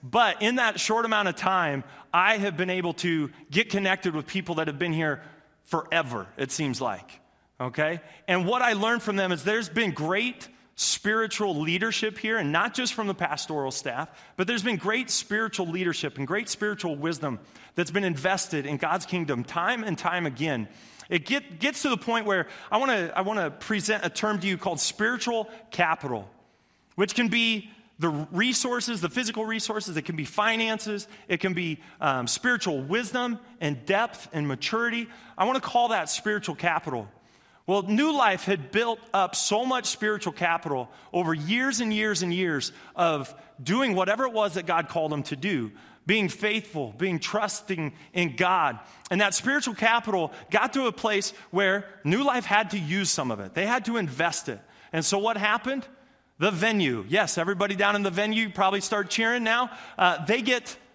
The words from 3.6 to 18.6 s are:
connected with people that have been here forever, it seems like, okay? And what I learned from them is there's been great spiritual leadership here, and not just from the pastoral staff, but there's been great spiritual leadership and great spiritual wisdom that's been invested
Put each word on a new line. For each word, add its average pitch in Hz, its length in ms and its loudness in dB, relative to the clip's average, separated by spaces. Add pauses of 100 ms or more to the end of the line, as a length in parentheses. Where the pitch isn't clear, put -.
connected 190 460 0
with 147 100 -4
people 175 300 -4
that 160 100 0
have 143 140 -4
been 175 120 0
here 156 300 0 (440)
forever, 139 600 -2 (100)
it 131 140 -2
seems 139 300 -2
like, 110 400 -6 (400)
okay? 151 400 -2 (260)
And 180 200 2
what 247 160 2
I 240 100 4
learned 220 320 2
from 214 100 0
them 190 160 2
is 156 140 -2
there's 208 240 0
been 196 240 0
great 190 560 -2 (260)
spiritual 208 840 0
leadership 208 600 0
here, 226 200 0
and 151 140 0
not 190 200 2
just 247 220 -2
from 214 140 -2
the 190 60 -2
pastoral 147 580 -4
staff, 135 360 -6 (280)
but 185 100 0
there's 226 160 -2
been 220 140 0
great 220 340 -2
spiritual 208 560 -2
leadership 165 520 -2
and 135 80 -2
great 202 220 -2
spiritual 202 460 -2
wisdom 143 460 -4 (340)
that's 175 160 -2
been 196 140 0
invested 170 600 0